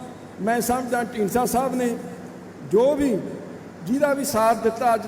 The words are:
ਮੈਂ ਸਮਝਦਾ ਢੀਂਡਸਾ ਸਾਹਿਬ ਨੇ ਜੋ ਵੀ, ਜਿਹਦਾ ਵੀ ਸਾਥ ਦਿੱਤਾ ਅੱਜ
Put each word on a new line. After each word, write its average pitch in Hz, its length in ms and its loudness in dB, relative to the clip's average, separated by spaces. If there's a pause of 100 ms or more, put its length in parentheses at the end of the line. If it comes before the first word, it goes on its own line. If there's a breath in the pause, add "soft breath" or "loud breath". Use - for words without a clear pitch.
(400)
ਮੈਂ 226 220 2
ਸਮਝਦਾ 247 420 0
ਢੀਂਡਸਾ 214 420 0
ਸਾਹਿਬ 254 280 0
ਨੇ 240 220 0 (720)
ਜੋ 247 240 6
ਵੀ, 277 240 2 (640)
ਜਿਹਦਾ 277 300 2
ਵੀ 277 120 -2
ਸਾਥ 220 360 2
ਦਿੱਤਾ 226 320 2
ਅੱਜ 208 140 0